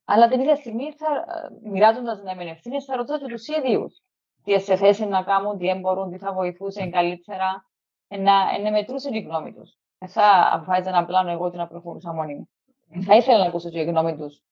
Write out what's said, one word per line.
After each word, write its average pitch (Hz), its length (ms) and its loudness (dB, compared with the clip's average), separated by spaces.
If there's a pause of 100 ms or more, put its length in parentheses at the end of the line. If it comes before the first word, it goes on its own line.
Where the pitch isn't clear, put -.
Αλλά 226 220 6
την 247 120 2
ίδια 285 160 4
στιγμή 262 380 -8
θα, 311 140 -8
ε, - 640 -8
μοιράζοντας, 214 540 2
ναι, 185 120 -8
μεν 180 120 -10
ευθύνες, 247 380 -10
θα 269 100 -8
ρωτάω 254 240 -4
και 247 140 -10
τους 226 140 -12
ίδιους 254 540 -2 (420)
τι 196 160 2
σε 190 160 0
θέση 202 300 4
να 196 180 0
κάνουν, 196 340 0
τι 175 80 -6
δεν 185 140 0
μπορούν, 185 320 -2
τι 180 60 -12
θα 196 160 -6
βοηθούσαν 185 580 -6
καλύτερα, 185 720 -2 (420)
ε, 196 100 -10
να, 196 160 4 (220)
ε, 202 60 -4
να 214 100 -2
μετρούσαν 240 420 -4
η 214 60 -4
γνώμη 156 340 -8
τους. - 240 -20 (200)
Ε, 185 100 -14
θα 202 440 6
αποφάσιζα 180 380 0
ένα 175 160 2
πλάνο 175 260 0
εγώ 175 200 -4
και 175 60 -12
να 170 100 -6
προχωρούσα 170 460 -12
μόνη 156 220 -6
μου. 170 140 -14 (560)
Θα 196 100 6
ήθελα 233 220 6
να 190 80 4
ακούσω 170 240 -6
και 165 100 -6
η 156 40 0
γνώμη 165 340 0
τους, 147 240 -14 (100)